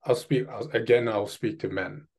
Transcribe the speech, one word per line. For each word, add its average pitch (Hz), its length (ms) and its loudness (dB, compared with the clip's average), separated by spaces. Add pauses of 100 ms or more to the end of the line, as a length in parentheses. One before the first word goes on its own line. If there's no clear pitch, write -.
I'll 123 120 2
speak, 127 340 -2
I'll, 113 240 -8
again, 117 340 4
I'll 101 200 0
speak - 320 -6
to 98 100 -4
men. 92 380 -6 (120)